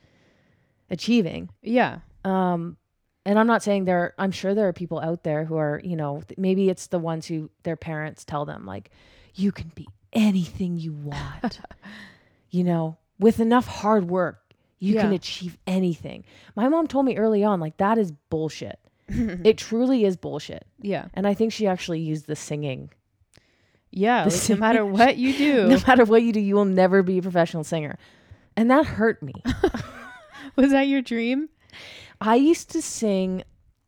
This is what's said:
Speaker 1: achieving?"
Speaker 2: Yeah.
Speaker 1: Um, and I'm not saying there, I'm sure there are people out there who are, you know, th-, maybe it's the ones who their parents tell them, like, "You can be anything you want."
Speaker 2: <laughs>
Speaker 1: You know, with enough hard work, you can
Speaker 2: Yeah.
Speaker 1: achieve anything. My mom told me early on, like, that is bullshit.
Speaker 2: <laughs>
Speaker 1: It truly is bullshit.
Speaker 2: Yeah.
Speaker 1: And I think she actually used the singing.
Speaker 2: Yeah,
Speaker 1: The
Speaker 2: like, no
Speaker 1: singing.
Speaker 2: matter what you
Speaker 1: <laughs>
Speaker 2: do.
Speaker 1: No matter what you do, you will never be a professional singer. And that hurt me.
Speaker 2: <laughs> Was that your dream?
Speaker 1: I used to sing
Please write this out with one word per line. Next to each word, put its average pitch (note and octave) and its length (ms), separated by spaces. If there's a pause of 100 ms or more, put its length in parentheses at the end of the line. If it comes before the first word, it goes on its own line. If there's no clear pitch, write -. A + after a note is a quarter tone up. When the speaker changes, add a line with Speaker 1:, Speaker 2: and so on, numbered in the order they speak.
(880)
Speaker 1:
achieving?" F#3+ 600 (120)
Speaker 2:
Yeah. A3 360 (260)
Speaker 1:
Um, F3+ 520 (500)
and G3+ 120
I'm A3 80
not A3+ 160
saying G3+ 220
there, F3+ 340
I'm G3 120
sure F#3+ 240
there G#3 140
are F3 40
people E3 280
out E3 240
there D#3 200
who D#3+ 120
are, D3+ 280
you F3+ 120
know, D3 300
th-, - 120
maybe F#3+ 320
it's - 160
the F#3 120
ones D#3+ 280
who D#3 240 (140)
their E3 120
parents D#3 480
tell D3 200
them, D3+ 220
like, F#2+ 240 (440)
"You F#3+ 180
can - 220
be - 140 (240)
anything F#3 680
you D#3+ 140
want." C#3+ 720
Speaker 2:
<laughs> - 60 (840)
Speaker 1:
You F3+ 120
know, E3 340 (220)
with A3 180
enough A#3 300
hard G3+ 420
work, F3+ 320 (380)
you G3 160
can G#3+ 160
Speaker 2:
Yeah. F#3 40
Speaker 1:
achieve E3+ 400 (120)
anything. F#3 560 (320)
My A3+ 120
mom D#4+ 200
told C4+ 180
me G#3+ 100
early G#3 280
on, G3+ 160
like, D#3 160
that G3+ 200
is G3+ 140
bullshit. - 720 (100)
Speaker 2:
<laughs> - 180
Speaker 1:
It G#3+ 480
truly B3 480
is F#3+ 120
bullshit. - 500 (140)
Speaker 2:
Yeah. G3+ 340
Speaker 1:
And G3 140
I G3+ 60
think A3+ 180
she G#3+ 160
actually F3 320
used D#3 260
the D3+ 80
singing. C#3+ 560 (1000)
Speaker 2:
Yeah, G#3 320
Speaker 1:
The G3+ 60
Speaker 2:
like, E3+ 40
no - 60
Speaker 1:
singing. G#3 200
Speaker 2:
matter A3 240
what G#3+ 320
you C4 160
Speaker 1:
<laughs> C4 60
Speaker 2:
do. C#4 300
Speaker 1:
No C4 180
matter B3+ 180
what A3+ 200
you A#3 80
do, G#3+ 80
you G3 160
will G#3 80
never F#3 400
be F#3 140
a F3 40
professional F3 400
singer. D#3 340 (600)
And A#3 120
that C#4 180
hurt G#3+ 360
me. C3+ 120 (600)
Speaker 2:
<laughs> - 600
Was C#4 160
that C#4 160
your C#4 140
dream? B3 480 (680)
Speaker 1:
I A3 140
used D4 360
to E4 120
sing F#3 600 (440)